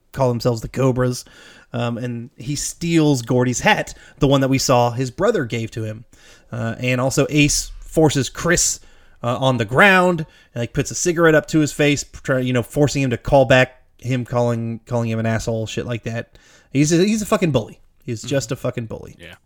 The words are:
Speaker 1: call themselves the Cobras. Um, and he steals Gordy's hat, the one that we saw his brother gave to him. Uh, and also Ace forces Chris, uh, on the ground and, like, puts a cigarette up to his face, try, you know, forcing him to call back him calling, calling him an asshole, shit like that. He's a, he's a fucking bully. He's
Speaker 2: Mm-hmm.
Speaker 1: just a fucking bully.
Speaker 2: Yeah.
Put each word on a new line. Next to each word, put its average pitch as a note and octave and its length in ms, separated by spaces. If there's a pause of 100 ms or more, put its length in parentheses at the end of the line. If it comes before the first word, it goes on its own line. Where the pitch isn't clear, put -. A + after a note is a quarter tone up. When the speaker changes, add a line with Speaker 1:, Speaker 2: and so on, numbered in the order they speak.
(140)
Speaker 1:
call C3 160
themselves A#2+ 320
the - 80
Cobras. B2+ 560 (480)
Um, A#2+ 240
and A#2+ 400
he C3 180
steals D#3 680
Gordy's B2+ 380
hat, G#3+ 320 (260)
the D3 80
one C3+ 140
that C3+ 60
we C3 120
saw B2 320
his B2+ 200
brother G3 320
gave A2+ 280
to A2+ 120
him. A2 220 (460)
Uh, A2+ 280
and B2 220
also C3+ 300
Ace D3 480
forces D3 500
Chris, - 500 (440)
uh, A#2+ 160
on C3 180
the A2+ 80
ground F3+ 540 (340)
and, A#2+ 80
like, A#2 120
puts - 180
a B2 40
cigarette E3 400
up D3 120
to D#3+ 120
his D3 140
face, D3 320 (160)
try, C3 180
you B2+ 140
know, B2 80
forcing C#3+ 400
him C3 80
to A#2 80
call C3+ 280
back B2+ 360 (160)
him B2 260
calling, A#2 640
calling A#2 240
him A2+ 80
an A2+ 80
asshole, A2+ 400
shit - 220
like A#2+ 160
that. A#2 340 (340)
He's D3+ 220
a, E3 40
he's G#3+ 260
a - 20
fucking F#3 260
bully. G#2+ 300 (220)
He's A#2 160
Speaker 2:
Mm-hmm. A2+ 100
Speaker 1:
just C#3 220
a C3 40
fucking B2 300
bully. - 340
Speaker 2:
Yeah. - 160 (100)